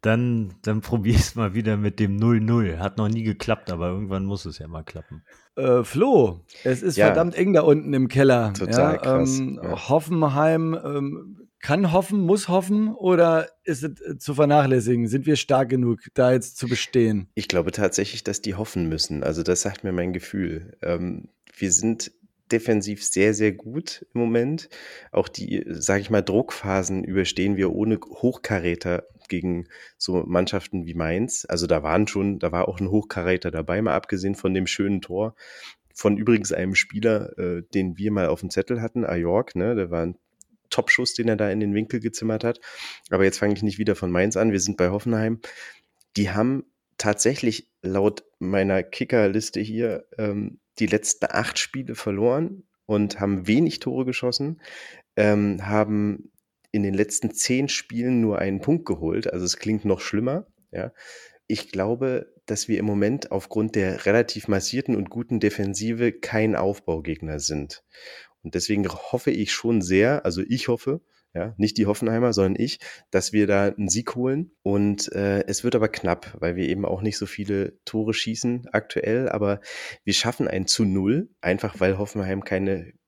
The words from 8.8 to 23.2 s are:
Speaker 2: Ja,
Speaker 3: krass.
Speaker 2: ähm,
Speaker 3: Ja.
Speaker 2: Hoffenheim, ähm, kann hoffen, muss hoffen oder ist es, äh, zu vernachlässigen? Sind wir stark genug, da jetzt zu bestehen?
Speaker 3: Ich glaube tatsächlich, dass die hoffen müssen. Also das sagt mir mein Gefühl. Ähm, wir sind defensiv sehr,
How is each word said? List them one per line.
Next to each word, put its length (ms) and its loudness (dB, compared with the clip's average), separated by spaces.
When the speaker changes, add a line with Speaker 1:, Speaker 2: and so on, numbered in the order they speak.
Speaker 2:
Ja, 40 -4
Speaker 3:
krass. 400 2
Speaker 2:
ähm, 240 -4
Speaker 3:
Ja. 260 -6
Speaker 2:
Hoffenheim, 920 2
ähm, 680 -6
kann 320 2
hoffen, 300 2
muss 260 2
hoffen 460 2
oder 540 4
ist 220 -4
es, 160 -6
äh, 180 -10
zu 160 -6
vernachlässigen? 720 4
Sind 200 0
wir 100 4
stark 320 2
genug, 320 2
da 180 6
jetzt 240 0
zu 100 -6
bestehen? 680 2
Speaker 3:
Ich 120 -6
glaube 260 2
tatsächlich, 520 -2
dass 160 -4
die 140 -6
hoffen 340 -2
müssen. 340 -2
Also 200 -2
das 200 2
sagt 220 -6
mir 80 -2
mein 200 -2
Gefühl. 720 -6
Ähm, 460 -4
wir 140 -2
sind 400 0
defensiv 540 0
sehr, 280 4